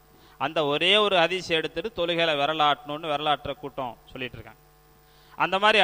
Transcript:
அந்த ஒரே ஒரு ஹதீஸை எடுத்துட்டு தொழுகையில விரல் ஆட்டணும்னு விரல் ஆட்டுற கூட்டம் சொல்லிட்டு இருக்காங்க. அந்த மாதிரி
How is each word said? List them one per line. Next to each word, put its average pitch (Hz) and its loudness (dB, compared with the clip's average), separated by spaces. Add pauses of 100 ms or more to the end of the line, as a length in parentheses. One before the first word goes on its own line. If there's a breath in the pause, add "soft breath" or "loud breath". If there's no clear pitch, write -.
(380 soft breath)
அந்த 156 -2
ஒரே 156 2
ஒரு 202 2
ஹதீஸை 175 0
எடுத்துட்டு 165 -4
தொழுகையில 165 0
விரல் 147 0
ஆட்டணும்னு 147 0
விரல் 143 -2
ஆட்டுற 143 -2
கூட்டம் 131 -10 (140)
சொல்லிட்டு 127 -12
இருக்காங்க. 110 -20 (760 soft breath)
அந்த 175 0
மாதிரி 214 4